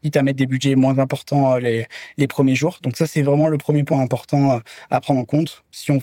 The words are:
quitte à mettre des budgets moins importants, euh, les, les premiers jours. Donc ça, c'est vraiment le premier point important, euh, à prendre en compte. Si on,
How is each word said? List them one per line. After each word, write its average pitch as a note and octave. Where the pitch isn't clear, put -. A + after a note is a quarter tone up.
quitte D3+
à C#3+
mettre C#3
des C3
budgets C3
moins C3
importants, C3+
euh, B2
les, A2+
les C#3
premiers C3+
jours. D3
Donc B2+
ça, D#3+
c'est D3+
vraiment C#3+
le D#3
premier D3
point C#3
important, C#3
euh, A#2+
à B2+
prendre C3
en -
compte. D3+
Si -
on, C3+